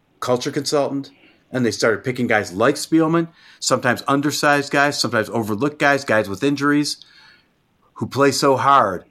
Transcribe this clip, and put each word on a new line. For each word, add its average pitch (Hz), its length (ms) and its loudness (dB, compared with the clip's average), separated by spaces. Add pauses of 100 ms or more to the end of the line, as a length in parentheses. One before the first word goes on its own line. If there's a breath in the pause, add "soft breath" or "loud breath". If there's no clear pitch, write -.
(220)
culture 123 300 -2
consultant, 139 600 -4 (400 soft breath)
and 127 140 -2
they 110 60 0
started 107 340 0
picking 123 200 -4
guys 104 280 0
like 120 220 2
Spielman, 160 520 0 (320 soft breath)
sometimes 123 480 0
undersized 143 640 0
guys, 143 260 2
sometimes 110 320 -2
overlooked 107 480 -4
guys, 139 280 2
guys 107 240 0
with 98 120 -10
injuries, 143 640 -2 (880 soft breath)
who 113 120 -6
play 139 240 2
so 139 240 2
hard 120 540 2